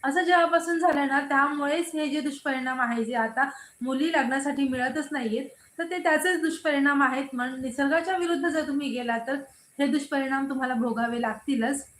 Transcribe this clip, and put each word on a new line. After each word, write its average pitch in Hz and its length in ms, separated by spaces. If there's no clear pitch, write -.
असं 285 200
जेव्हापासून 339 560
झालं 294 280
ना, 269 120
त्यामुळेच 294 720
हे 302 140
जे 294 140
दुष्परिणाम 262 600
आहे, 233 220
जे 240 120
आता 233 340
मुली 269 300
लग्नासाठी 277 560
मिळतच 262 440
नाहीयेत, 247 340
तर 339 40
ते 349 140
त्याचेच 320 440
दुष्परिणाम 285 640
आहेत. 262 300
म्हणून 254 280
निसर्गाच्या 285 560
विरुद्ध 339 300
जर 302 200
तुम्ही 285 220
गेलात 233 380
तर 269 60
हे 285 80
दुष्परिणाम 277 600
तुम्हाला 254 240
भोगावे 233 480
लागतीलच. 233 640